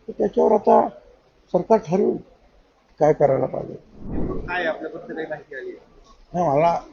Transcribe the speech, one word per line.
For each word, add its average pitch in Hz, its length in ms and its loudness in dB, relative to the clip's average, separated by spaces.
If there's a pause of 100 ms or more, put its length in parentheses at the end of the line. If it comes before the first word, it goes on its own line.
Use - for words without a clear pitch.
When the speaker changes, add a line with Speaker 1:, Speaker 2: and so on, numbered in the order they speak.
Speaker 1:
तर - 100 -10
त्याच्यावर 233 340 2
आता 220 360 4 (640)
सरकार 190 260 4
ठरवेल 208 380 0 (840)
काय 151 120 4
करायला 135 340 2
पाहिजे. - 280 -8 (680)
Speaker 2:
काय 175 240 -6
आपल्यापर्यंत 160 520 -8
काही 160 100 -8
माहिती 143 300 -12
आली 123 140 -14
आहे? 107 80 -16 (560)
Speaker 1:
नाही, 165 220 0
मला, 170 240 2 (120)